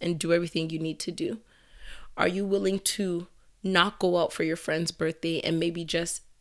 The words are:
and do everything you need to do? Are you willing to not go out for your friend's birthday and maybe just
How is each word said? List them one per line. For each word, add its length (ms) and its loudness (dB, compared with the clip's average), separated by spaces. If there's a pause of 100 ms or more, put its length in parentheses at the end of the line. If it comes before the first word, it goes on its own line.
and 180 0
do 140 2
everything 380 0
you 80 -4
need 220 -4
to 120 -6
do? 260 -4 (800)
Are 120 4
you 160 0
willing 360 2
to 480 -2 (340)
not 360 2
go 200 4
out 140 4
for 120 -2
your 120 0
friend's 340 -2
birthday 500 -2
and 200 2
maybe 240 -2
just 380 -4 (180)